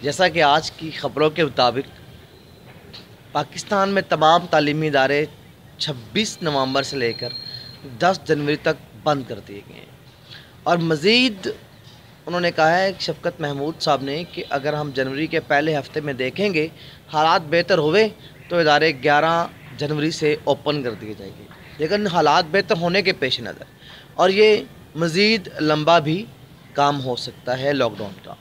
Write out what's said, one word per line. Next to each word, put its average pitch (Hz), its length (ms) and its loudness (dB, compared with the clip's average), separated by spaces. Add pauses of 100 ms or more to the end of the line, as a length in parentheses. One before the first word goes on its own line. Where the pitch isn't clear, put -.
जैसा 147 260 0
कि 165 140 0
आज 151 280 2
की 160 220 -12
ख़बरों 143 380 -2
के 160 140 0
मुताबिक 127 420 0 (1500)
पाकिस्तान 196 540 -2
में 196 160 0
तमाम 165 440 4
तालीमी 156 380 2
इदारे 139 320 2 (640)
छब्बीस 151 640 -6
नवंबर 139 400 0
से 139 140 -6
लेकर 120 360 -4 (680)
दस 175 280 2
जनवरी 147 380 0
तक 156 120 0 (280)
बंद 143 220 -2
कर 113 160 -10
दिए 101 200 -16
गए - 140 -20
हैं। - 120 -20 (800)
और 170 200 2
मज़ीद 196 680 2 (760)
उन्होंने 175 260 -2
कहा 160 180 4
है 185 300 0
शफ़कत 170 400 -6
महमूद 147 400 -4
साहब 139 240 0
ने 143 220 -6
कि - 160 -12 (100)
अगर 143 220 -2
हम 147 200 -6
जनवरी 135 340 -4
के 160 180 -2
पहले 151 280 2
हफ्ते 143 260 -4
में 147 160 -6
देखेंगे, 156 540 -2 (380)
हालात 160 420 4
बेहतर 170 300 2
हुए 175 280 4 (420)
तो 175 100 0
इदारे 151 400 4
ग्यारह 151 360 2 (420)
जनवरी 151 360 -2
से 151 240 0 (100)
ओपन 147 340 0
कर 120 140 -6
दिए 107 180 -12
जाएंगे, 98 320 -18 (340)
लेकिन 202 280 0
हालात 165 400 4
बेहतर 190 300 0
होने 175 240 0
के 180 120 0
पेश 127 280 -4
नज़र - 360 -14 (400)
और 180 120 4
ये 214 360 4 (300)
मज़ीद 185 520 0 (140)
लंबा 151 380 4
भी 156 160 -2 (600)
काम 143 220 2
हो 131 200 -4
सकता - 380 -8
है 135 160 -2
lockdown 107 400 -2 (120)
का। 95 160 -16